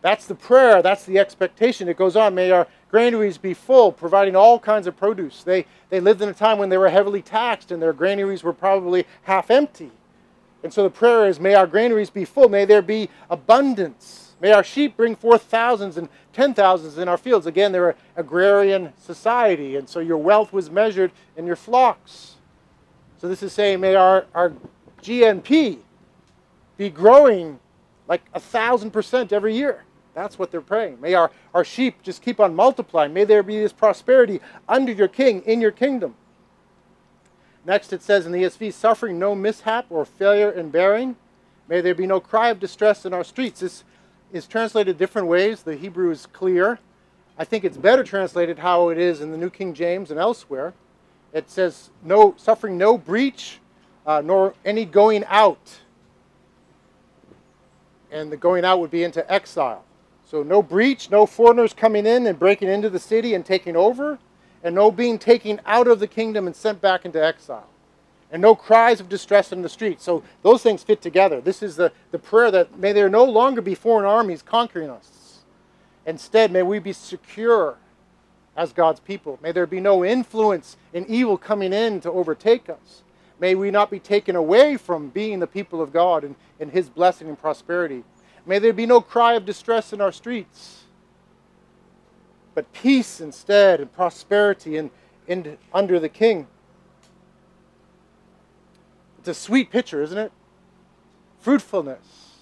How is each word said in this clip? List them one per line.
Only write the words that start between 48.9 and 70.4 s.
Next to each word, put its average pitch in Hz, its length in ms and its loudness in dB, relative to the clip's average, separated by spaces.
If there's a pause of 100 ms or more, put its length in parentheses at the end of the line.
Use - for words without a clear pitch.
it 165 80 -6
is 170 240 -2
in 156 80 -12
the 160 80 -12
New 175 120 -8
King 185 220 -12
James 170 380 -8
and 151 100 -10
elsewhere. 175 540 -6 (580)
It 156 160 -10
says, - 400 -6 (140)
"No, 196 340 4
suffering 214 400 -2
no 214 220 2
breach, 233 640 -6 (460)
uh, 151 160 0
nor 190 300 0 (120)
any 214 200 -4
going 208 400 2
out." 202 540 0 (2250)
And 151 200 -12
the 151 60 -12
going 175 300 0
out 185 140 2
would 160 100 -8
be 170 140 -4
into 165 280 -6
exile. 135 520 -6 (420)
So 151 160 -8
no 185 200 2
breach, 208 480 -2
no 208 140 4
foreigners 233 480 4
coming 214 340 0
in 240 200 2
and 175 120 -4
breaking 190 300 2
into 202 220 -2
the 185 80 -8
city 226 360 -2
and 175 100 -6
taking 180 320 -4
over, 254 420 -2 (440)
and 170 120 -6
no 208 160 4
being 226 280 -4
taken 214 460 -2
out 233 240 0
of 220 120 2
the 208 60 -4
kingdom 214 400 -6
and 170 100 -10
sent 208 240 -6
back 185 240 -2
into 160 180 -4
exile. 143 460 -6 (600)
And 165 100 -10
no 214 140 6
cries 226 460 2
of 180 100 -18
distress 196 420 0
in 185 80 -10
the 170 80 -8
streets. 202 360 -8
So 170 180 -4 (200)